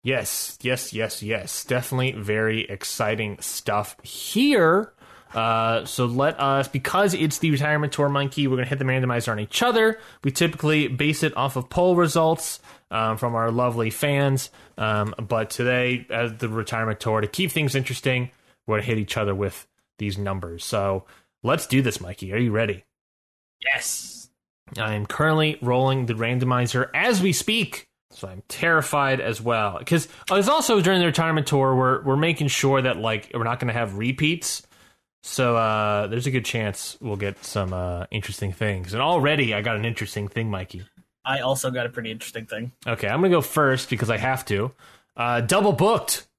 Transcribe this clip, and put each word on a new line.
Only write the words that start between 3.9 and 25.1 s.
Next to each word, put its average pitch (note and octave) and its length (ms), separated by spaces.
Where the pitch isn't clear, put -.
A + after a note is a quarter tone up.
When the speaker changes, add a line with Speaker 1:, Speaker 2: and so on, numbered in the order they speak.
Speaker 1:
here. G#3+ 880
Uh, A2+ 500
so B2 220
let C3+ 340
us, C#3 280
because F3+ 460
it's D#3 240
the D#3+ 120
retirement D3 420
tour, C#3+ 160
Monkey, C#3 400
we're B2+ 80
gonna B2 100
hit C#3 120
the C3+ 60
randomizer B2+ 460
on G#2+ 80
each G#2+ 240
other. A3 380
We C3+ 80
typically D#3 560
base D3 340
it D#3 140
off C3 180
of B2+ 160
poll F3+ 260
results, E3 640
um, A2 260
from A#2+ 200
our A2+ 160
lovely A#2 380
fans. C#3 600
Um, G#2+ 420
but A2 320
today, B2 600
as A#2 280
the A#2 100
retirement A2 500
tour, A2 220
to G#2 80
keep F3+ 240
things C#3 240
interesting, B2+ 540
we're G#2+ 120
gonna G#2 80
hit A2+ 120
each G#2 180
other G#2 180
with G2 340
these G2+ 200
numbers. F#2 460
So G2 400
let's B2+ 240
do C3 140
this, A#2+ 180
Mikey. F#2+ 320
Are G#2+ 60
you A#2+ 120
ready? G#2 340
Speaker 2:
Yes. - 680
Speaker 1:
I A2 160
am G#2 120
currently D#3 560